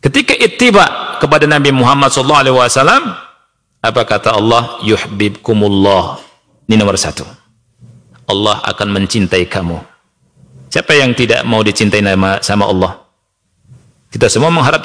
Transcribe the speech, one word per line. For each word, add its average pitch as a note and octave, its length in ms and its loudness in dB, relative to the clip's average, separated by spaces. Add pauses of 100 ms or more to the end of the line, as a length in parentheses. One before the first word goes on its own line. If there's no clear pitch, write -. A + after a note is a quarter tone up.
Ketika B3 320 0
ittiba - 880 0
kepada D3 240 2
Nabi D3 240 2
Muhammad C3+ 400 2
sallallahu C#3 320 0
alaihi C3 160 2
wasallam, D#3+ 560 2 (720)
apa A2+ 160 0
kata G#2+ 320 -2
Allah? A#2 480 0
"Yuhibbukumullah." G2+ 1400 0 (480)
Ini A2 80 0
nomor G2+ 240 2
satu. - 240 -6 (1040)
Allah G#2 400 -2
akan G2+ 320 -4
mencintai F#2 480 -2
kamu. F2 320 -6 (960)
Siapa D#3+ 240 0
yang C3 160 2
tidak A#2 320 0
mau A2+ 160 0
dicintai G#2 400 0
nama, F#2+ 400 0
sama G#2 240 -2
Allah? F#2+ 320 -2 (1120)
Kita A2 160 0
semua A#2+ 240 2
mengharap D#3 360 0